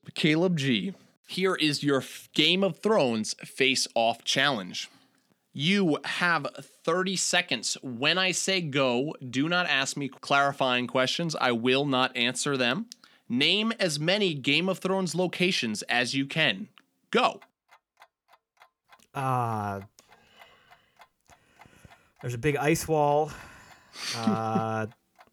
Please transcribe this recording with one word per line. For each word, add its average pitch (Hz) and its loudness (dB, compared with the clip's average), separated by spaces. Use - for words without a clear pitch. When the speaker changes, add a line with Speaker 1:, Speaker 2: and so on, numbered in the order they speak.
Speaker 1:
Caleb 170 2
G, 135 0
here 185 0
is 147 0
your 139 2
f-, - -10
Game 170 4
of 180 -2
Thrones 131 2
face-off 117 0
challenge. 135 -2
You 190 2
have 165 0
thirty 185 0
seconds. 175 0
When 135 -2
I 185 0
say 190 0
go, 135 0
do 135 0
not 175 0
ask 135 0
me 143 -6
clarifying 135 2
questions. 135 0
I 127 2
will 127 2
not 127 0
answer 127 -2
them. 127 -2
Name 180 0
as 160 0
many 175 0
Game 143 0
of 185 -4
Thrones 185 -2
locations 175 0
as 120 0
you 135 -2
can. 131 -2
Go. - 2
Speaker 2:
Uh, 113 -2
there's 123 -6
a 120 -8
big 143 0
ice 156 2
wall. 151 2
Uh, 110 -2